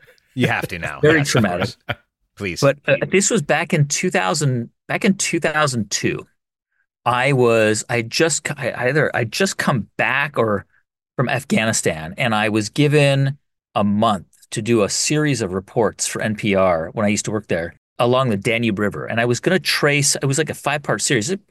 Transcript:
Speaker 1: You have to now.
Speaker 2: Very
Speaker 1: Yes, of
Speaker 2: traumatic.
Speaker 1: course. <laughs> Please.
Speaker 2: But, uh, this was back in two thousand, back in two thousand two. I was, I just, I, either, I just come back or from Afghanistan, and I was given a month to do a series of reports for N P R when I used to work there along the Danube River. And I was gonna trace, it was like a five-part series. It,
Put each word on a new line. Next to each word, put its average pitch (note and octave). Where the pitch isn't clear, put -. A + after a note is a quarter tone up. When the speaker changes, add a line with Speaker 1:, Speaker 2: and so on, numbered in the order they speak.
Speaker 1:
You B2
have A2
to F2+
now. D#2
Speaker 2:
Very D3+
Speaker 1:
Yes, C#3+
of -
Speaker 2:
traumatic. G2
Speaker 1:
course. F#2+
<laughs> -
Please. F#2
Speaker 2:
But, C#3
uh, C#3
this F#3+
was G#3+
back D#3+
in D3
two F#3
thousand, D#3
back D#3
in G3
two -
thousand D3+
two. -
I B2
was, A2+
I A#2+
just, D#3
I, B2
either, C#3
I A#2+
just F#3+
come B2+
back C3+
or G#2+
from B2
Afghanistan, G#2+
and A#2
I G#2+
was G#2+
given C#3+
a A2
month G2+
to A#2
do A2
a F#2
series D3+
of F#2
reports F#2+
for -
N A2
P G#2+
R F2+
when A2
I G#2
used G2+
to A#2+
work G#2
there F2
along B2+
the G2+
Danube A2+
River. F#2+
And A2+
I B2
was A#2+
gonna F3+
trace, C#3+
it -
was C#3
like D#3
a B2
five-part C#3+
series. A2+
It, G3